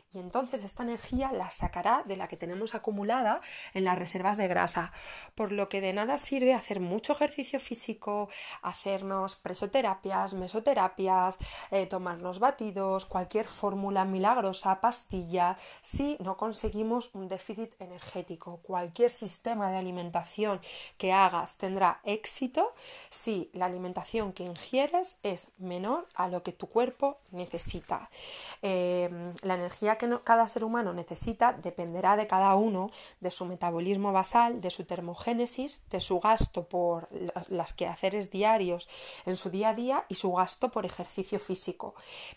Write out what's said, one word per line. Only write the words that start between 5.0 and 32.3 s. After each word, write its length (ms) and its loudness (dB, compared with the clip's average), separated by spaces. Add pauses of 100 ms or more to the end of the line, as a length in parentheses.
por 200 -2
lo 160 -2
que 120 -2
de 120 0
nada 260 0
sirve 340 4
hacer 280 -2
mucho 320 0
ejercicio 460 -2
físico, 720 -4 (320)
hacernos 760 -4
presoterapias, 1000 0
mesoterapias, 1040 2 (320)
eh, 160 2
tomarnos 500 -4
batidos, 680 2
cualquier 420 -2
fórmula 560 0
milagrosa, 540 2 (240)
pastilla, 760 2 (240)
si 400 0
no 160 -2
conseguimos 800 -2
un 160 -8
déficit 500 -8
energético. 840 -12
Cualquier 480 2
sistema 600 -2
de 60 0
alimentación 800 -2 (380)
que 160 2
hagas 440 6
tendrá 460 2
éxito 680 0 (360)
si 440 0
la 140 0
alimentación 640 -4
que 100 -10
ingieres 800 0
es 340 -4
menor 580 -4
a 120 0
lo 160 -4
que 80 -6
tu 160 -10
cuerpo 480 2 (160)
necesita. 800 -4 (520)
Eh, 680 0 (120)
la 120 0
energía 420 0
que 100 -2
no-, 160 0
cada 260 6
ser 160 -2
humano 260 0
necesita 640 2
dependerá 640 2
de 100 2
cada 280 6